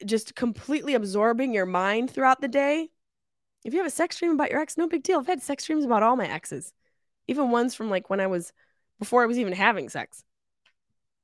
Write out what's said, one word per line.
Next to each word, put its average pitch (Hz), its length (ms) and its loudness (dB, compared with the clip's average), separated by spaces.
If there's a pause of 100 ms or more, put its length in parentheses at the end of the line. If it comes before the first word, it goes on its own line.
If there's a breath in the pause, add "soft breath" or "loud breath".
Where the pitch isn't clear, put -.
just 214 300 -2
completely 262 600 -2
absorbing 226 600 0
your 190 120 0
mind 196 440 0
throughout 262 300 4
the 277 80 -2
day. 285 420 0 (720)
If 226 80 -8
you 330 60 0
have 381 80 0
a 277 40 -2
sex - 280 -2
dream 339 140 0
about 294 180 2
your 294 100 0
ex, - 160 -6
no 330 120 0
big 320 160 -2
deal. 349 160 2
I've 254 60 -6
had 359 160 -2
sex - 240 -6
dreams 311 180 0
about 226 180 4
all 240 140 6
my 202 100 -2
exes, - 460 -10 (560)
even 254 220 0
ones 240 240 2
from, 220 160 -6
like, 185 200 -2
when 196 100 0
I 190 60 0
was, 180 260 -4 (460)
before 240 240 2
I 233 40 4
was 240 120 0
even 202 140 0
having 190 360 2
sex. - 360 -12 (1000)